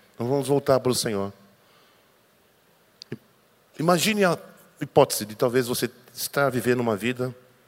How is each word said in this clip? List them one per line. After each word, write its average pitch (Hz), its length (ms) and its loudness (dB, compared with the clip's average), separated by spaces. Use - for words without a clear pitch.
Então 117 140 -6
vamos 139 180 -2
voltar 139 340 2
para 123 120 0
o - 20 0
Senhor. 101 380 -4
Imagine 180 460 2
a 170 140 2
hipótese 139 460 2
de 107 80 -12
talvez 123 320 0
você 120 240 -4
estar - 360 -2
vivendo 123 300 0
uma 117 160 0
vida 123 380 -4